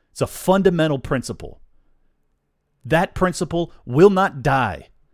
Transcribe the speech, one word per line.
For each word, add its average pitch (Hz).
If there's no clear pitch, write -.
It's -
a 139
fundamental 175
principle. -
That 160
principle 175
will 151
not 185
die 120